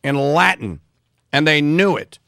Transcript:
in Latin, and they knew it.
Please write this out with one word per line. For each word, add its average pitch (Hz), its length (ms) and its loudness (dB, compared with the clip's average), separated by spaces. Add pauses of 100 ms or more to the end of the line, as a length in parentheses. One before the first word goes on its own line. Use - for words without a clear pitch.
in 143 120 -2
Latin, 139 640 -2 (500)
and 147 160 2
they 151 140 2
knew 165 340 2
it. - 320 -12